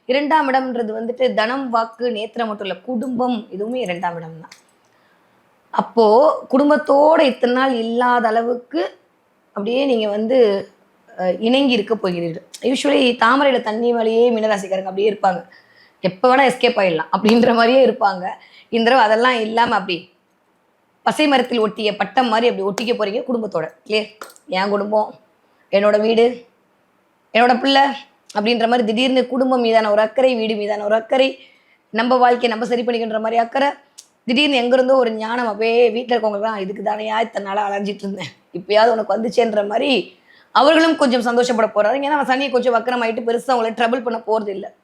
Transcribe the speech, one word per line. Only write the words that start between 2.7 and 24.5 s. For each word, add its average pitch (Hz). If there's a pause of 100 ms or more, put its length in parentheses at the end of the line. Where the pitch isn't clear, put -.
குடும்பம், 247 (120)
இதுவுமே 220
இரண்டாம் 180
இடம் 160
தான். 175 (1200)
அப்போ 226 (120)
குடும்பத்தோட 294
இத்தனை 247
நாள் 262
இல்லாத 233
அளவுக்கு 240 (480)
அப்படியே 240
நீங்க 226
வந்து, 214 (500)
அஹ், 180
இணங்கி 262
இருக்க 220
போகிறீர்கள். 175 (160)
Usually 262
தாமரையில 262
தண்ணி 233
மேலேயே 233
மீனராசிக்காரங்க 202
அப்படியே 196
இருப்பாங்க, 185 (560)
எப்ப 247
வேணா 277
எஸ்கேப் 240
ஆயிடலாம் 165
அப்படின்ற 226
மாதிரியே 240
இருப்பாங்க. 190 (400)
இந்த 226
தடவை 269
அதெல்லாம் 233
இல்லாம 226
அப்படி 185 (920)
பசை 294
மரத்தில் 247
ஒட்டிய 214
பட்டம் 240
மாதிரி 220
அப்படி 190
ஒட்டிக்க 220
போறீங்க 202
குடும்பத்தோட. 202 (180)
கிளியர்? 214 (400)
என் 190